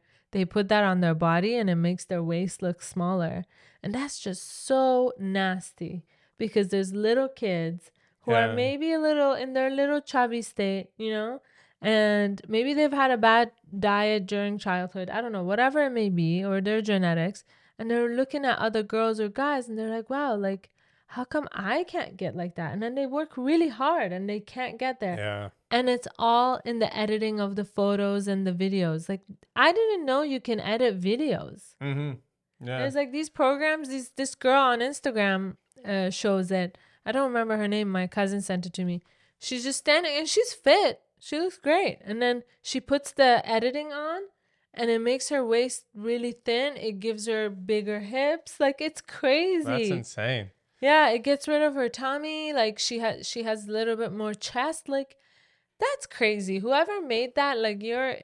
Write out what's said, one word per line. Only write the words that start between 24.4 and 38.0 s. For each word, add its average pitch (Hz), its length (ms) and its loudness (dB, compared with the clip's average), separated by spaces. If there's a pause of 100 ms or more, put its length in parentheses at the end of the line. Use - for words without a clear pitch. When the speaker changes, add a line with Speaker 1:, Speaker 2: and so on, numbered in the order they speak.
Speaker 1:
get 254 220 -4
there. 180 160 -2
Speaker 2:
Yeah. 104 320 -4 (200)
Speaker 1:
And 254 200 2
it's 247 180 0 (100)
all 240 480 4
in 233 140 -4
the - 160 -2
editing 214 460 -2
of 202 160 -4
the 202 80 -2
photos 202 640 0
and 190 200 0
the 185 60 0
videos. 180 560 0
Like, 196 120 -6 (340)
I 277 180 8
didn't 415 320 2
know 269 160 2
you 277 180 -2
can 220 220 -4
edit 226 400 0
videos. 214 800 -2
Speaker 2:
Mm-hmm. 139 840 -8
Yeah. 127 140 -4
Speaker 1:
There's, 262 160 -2
like, 285 160 0
these 294 180 -6
programs, 294 600 0
these, 262 220 -8
this 269 240 -6
girl 262 260 4
on 240 180 4
Instagram, 208 800 -2 (260)
uh, 196 280 -2
shows 190 400 0
it. 180 260 -2 (280)
I 226 60 -4
don't 269 160 0
remember 226 300 0
her 208 100 0
name. 208 240 0
My 185 160 0